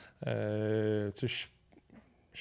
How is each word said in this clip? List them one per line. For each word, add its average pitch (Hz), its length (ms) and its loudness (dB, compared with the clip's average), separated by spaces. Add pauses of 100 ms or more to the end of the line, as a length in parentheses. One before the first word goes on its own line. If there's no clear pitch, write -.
(280)
euh, 107 840 2
tu - 140 -2
sais, - 240 -2 (840)
je, - 80 -10